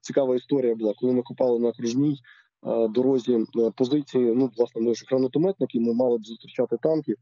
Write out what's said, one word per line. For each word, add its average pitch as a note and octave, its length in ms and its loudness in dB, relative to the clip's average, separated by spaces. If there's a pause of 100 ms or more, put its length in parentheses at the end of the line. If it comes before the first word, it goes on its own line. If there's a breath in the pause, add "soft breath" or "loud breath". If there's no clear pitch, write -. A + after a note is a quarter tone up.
цікава C3 340 0
історія B2 400 0
була, A2 220 -2
коли B2+ 160 0
ми B2 80 0
копали A#2+ 380 0
на A#2+ 100 0
окружній, C3 500 -2 (480 soft breath)
е, A2+ 200 0
дорозі, B2 460 0 (260)
е, A2+ 160 2
позиції, B2+ 600 0
ну, C3 220 2
власне, A#2 240 0
ми A#2 140 2
ж - 140 -16
гранатометники, C3 720 0
ми A#2 140 0
мали A#2+ 240 2
б G#2+ 80 -8
зустрічати A#2 560 -6
танки. D#3 400 0